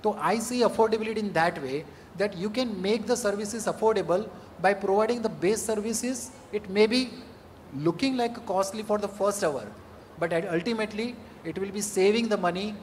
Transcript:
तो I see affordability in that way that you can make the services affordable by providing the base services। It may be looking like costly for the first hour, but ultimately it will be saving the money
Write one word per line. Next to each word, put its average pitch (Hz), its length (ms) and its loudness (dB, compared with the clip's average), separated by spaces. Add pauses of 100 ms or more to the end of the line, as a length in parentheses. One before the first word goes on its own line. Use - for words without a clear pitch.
तो 208 200 2
I 180 160 2
see 247 280 0
affordability 220 540 2
in 202 160 -4
that 170 240 2
way 139 220 -4 (340)
that 202 200 0
you 202 120 -2
can 233 320 -2
make 208 240 0
the 240 100 2
services 214 500 -2
affordable 196 600 2 (360)
by 196 120 6
providing 214 480 2
the 214 100 0 (120)
base 208 180 2
services। 226 680 -4 (220)
It 208 180 -6
may 208 160 6
be 247 220 2 (680)
looking 170 420 0
like 233 300 -2
costly 196 360 0
for 208 160 2
the 202 100 -2
first 202 340 0
hour, 139 220 0 (560)
but 170 120 0 (200)
ultimately 214 600 -2 (300)
it 165 140 -6
will 196 140 -4
be 208 80 -4
saving 208 480 4
the 208 80 2
money 185 460 0